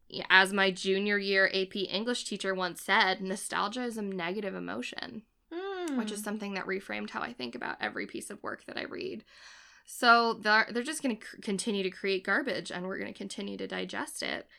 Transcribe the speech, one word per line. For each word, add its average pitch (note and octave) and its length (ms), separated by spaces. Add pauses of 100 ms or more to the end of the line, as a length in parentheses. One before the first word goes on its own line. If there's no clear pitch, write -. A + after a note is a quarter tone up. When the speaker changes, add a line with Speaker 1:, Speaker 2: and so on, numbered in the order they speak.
(120)
Speaker 1:
y-, - 180
as F#3+ 220
my G3 200
junior G3 460
year G3 360
A F#3+ 140
P G3 160
English A#3 420
teacher G3 280
once F3+ 280
said, G3 400
"Nostalgia G3 640
is A3+ 140
a A3 40
negative F#3+ 540
emotion," F#3+ 680 (300)
Speaker 2:
Mm. F4+ 440
Speaker 1:
which G#3+ 140
is G#3 100
something G#3 340
that F#3 100
reframed G#3 460
how - 100
I A#3 100
think A#3+ 240
about - 240
every G#2 280
piece - 220
of - 140
work - 220
that - 120
I - 60
read. - 400 (680)
So A#3 440
they're, G#3+ 340
they're A#3+ 140
just D4+ 180
gonna A#3+ 140
c-, - 260
continue G3 400
to F#3 80
create F#3+ 340
garbage, G#3 460
and F3+ 160
we're F#3+ 140
gonna G#3 120
continue G3+ 460
to F#3+ 80
digest F#3+ 560
it. - 240 (140)